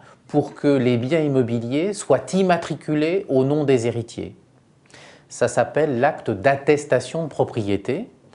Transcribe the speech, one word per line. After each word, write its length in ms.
pour 260
que 140
les 300
biens 240
immobiliers 720
soient 400
immatriculés 960
au 160
nom 180
des 240
héritiers. 480
Ça 180
s'appelle 540
l'acte 280
d'attestation 920
de 60
propriété. 800